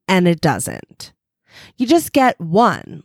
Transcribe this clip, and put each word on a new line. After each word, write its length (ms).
and 220
it 120
doesn't. 720
You 120
just 240
get 280
one 640